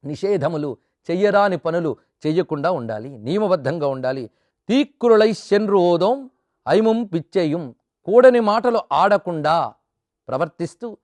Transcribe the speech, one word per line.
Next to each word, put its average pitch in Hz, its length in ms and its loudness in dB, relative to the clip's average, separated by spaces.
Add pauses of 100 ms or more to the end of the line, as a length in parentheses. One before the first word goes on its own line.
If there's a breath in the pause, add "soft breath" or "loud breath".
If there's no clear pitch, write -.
నిషేధములు, 151 720 -4 (340)
చెయ్యరాని 202 460 2
పనులు 160 400 -4 (300)
చెయ్యకుండా 160 440 -2
ఉండాలి, 117 460 -8
నియమబద్ధంగా 151 680 -2
ఉండాలి. 131 420 -6 (400)
తీక్కురులై 226 640 2
శన్రు 208 440 0
ఓదోం 185 520 0 (400)
ఐముం 220 340 2
పిచ్చేయుం, 165 720 -4 (300)
కూడని 240 340 6
మాటలు 226 420 0 (100)
ఆడకుండా 160 840 0 (540)
ప్రవర్తిస్తూ 170 760 -8